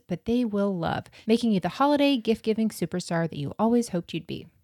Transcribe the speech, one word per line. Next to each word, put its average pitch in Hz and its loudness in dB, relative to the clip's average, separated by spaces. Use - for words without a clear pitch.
but 175 -6
they 240 0
will 202 0
love, 165 -2
making 233 2
you 185 2
the 175 -2
holiday 285 2
gift-giving 220 0
superstar 170 -2
that 156 -10
you 139 -8
always 233 2
hoped 175 -4
you'd 156 -8
be. - -10